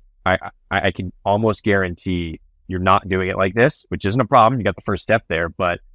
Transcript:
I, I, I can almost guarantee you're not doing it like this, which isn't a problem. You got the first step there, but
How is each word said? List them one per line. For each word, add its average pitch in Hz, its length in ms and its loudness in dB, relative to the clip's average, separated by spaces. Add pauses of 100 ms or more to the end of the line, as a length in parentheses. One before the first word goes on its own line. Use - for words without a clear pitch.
(260)
I, 92 120 2 (320)
I, 95 180 -2
I - 20 0
can 90 220 -10 (120)
almost 104 380 0
guarantee 90 760 -2 (280)
you're 92 100 -6
not 92 300 2
doing 92 220 -2
it 92 60 -4
like 95 180 -2
this, 120 340 0
which - 160 -8
isn't 104 160 0
a 117 60 2
problem. 123 340 4
You 98 40 -4
got 98 120 0
the - 60 -20
first 101 200 -4
step 98 260 0
there, 85 200 -2
but 87 320 -4 (140)